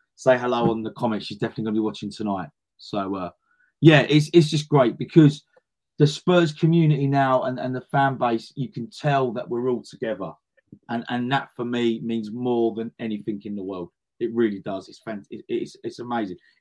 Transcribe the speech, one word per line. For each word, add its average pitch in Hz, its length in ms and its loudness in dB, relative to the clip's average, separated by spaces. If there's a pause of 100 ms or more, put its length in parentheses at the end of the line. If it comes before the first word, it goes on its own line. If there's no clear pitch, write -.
(140)
say 127 240 2
hello 123 320 0
on 110 120 -4
the 110 100 -8
comments. 110 340 -4
She's 104 120 -12
definitely 113 260 -6
gonna 107 100 -4
be 110 60 0
watching 107 300 -4
tonight. 98 400 -6 (260)
So, 98 400 -6
uh, 90 140 -8 (500)
yeah, 151 220 8
it's, 151 320 2
it's 165 160 6
just 151 180 -4
great 127 300 4
because 147 440 6 (560)
the 151 80 6
Spurs 170 460 2
community 156 540 2
now 135 380 2
and, 127 140 -6
and 127 160 -6
the 127 60 -6
fan 135 380 0
base, 117 380 -2
you 127 120 -6
can 117 220 -12
tell 135 420 -2
that 117 160 -8
we're 120 220 -4
all 117 120 -2
together. 95 500 -8 (560)
And, 117 200 -6
and 123 240 -4
that 135 240 -2
for 123 80 -6
me 117 380 -2
means 113 300 -6
more 117 420 0
than 113 240 -8
anything 104 460 -8
in 104 120 -10
the 101 60 -8
world. 92 280 -10 (280)
It 117 160 -4
really 110 240 0
does. 95 300 -10
It's - 180 -20
fant-, 104 240 -10
it, - 180 -14
it's, - 360 -6
it's 113 160 -12
amazing. 117 360 -6 (240)